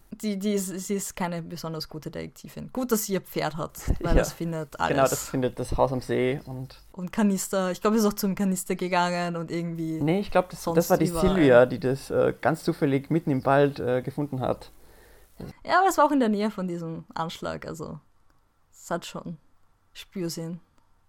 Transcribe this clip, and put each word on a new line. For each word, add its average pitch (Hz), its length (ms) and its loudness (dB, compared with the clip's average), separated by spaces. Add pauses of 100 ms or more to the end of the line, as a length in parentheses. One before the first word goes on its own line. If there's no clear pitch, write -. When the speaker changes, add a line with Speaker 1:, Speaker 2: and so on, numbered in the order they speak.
(200)
Speaker 1:
Die, 202 200 -4
die 208 140 0
ist, 196 120 0
sie 190 300 -6
ist - 200 -6
keine 175 280 -4
besonders 165 460 -8
gute 156 200 -12
Detektivin. 160 640 -12
Gut, 254 180 -4
dass 214 120 2
sie 196 100 -6
ihr 185 80 0
Pferd 156 340 -4
hat, 156 240 -8 (200)
weil 170 140 2
Speaker 2:
<laughs> - 20 8
Ja. - 80 6
Speaker 1:
das - 100 -4
findet 160 460 -8
alles. 160 180 0
Speaker 2:
Genau, 135 100 6
das - 220 -4
findet 127 300 -2
das - 180 -2
Haus 127 160 2
am 127 80 -2
See 127 460 0
und 131 280 -12 (160)
Speaker 1:
Und 180 200 -10
Kanister. 190 580 0
Ich 175 120 -6
glaub, 214 120 4
sie 226 60 4
ist 214 80 4
auch 196 60 2
zum 196 200 -2
Kanister 185 420 -2
gegangen 175 600 0
und 165 160 -6
irgendwie 165 500 -4
Speaker 2:
Nee, 165 200 2
ich 196 100 -6
glaub, 185 180 2
das, 170 80 -14
das - 60 -14
Speaker 1:
sonst 170 260 2
Speaker 2:
war 180 80 6
die 185 120 2
Speaker 1:
überall. 175 260 2
Speaker 2:
Silvia, 127 320 10
die 127 120 -4
das, 131 300 -2
äh, 123 320 2
ganz 156 220 0
zufällig 143 480 0
mitten 165 180 0
im 131 160 0
Wald, 139 340 4
äh, 123 220 0
gefunden 143 380 -6
hat. - 320 -4 (920)
Speaker 1:
Ja, 349 180 2
aber 381 80 4
es 320 100 2
war 294 60 6
auch 285 60 4
in 285 80 2
der 233 100 2
Nähe 208 200 0
von 185 180 -6
diesem 170 360 -8 (100)
Anschlag, 165 540 -8
also 160 320 -10 (720)
es - 160 -16
hat 170 160 -6
schon 165 320 -12 (560)
Spürsinn 170 640 -8 (500)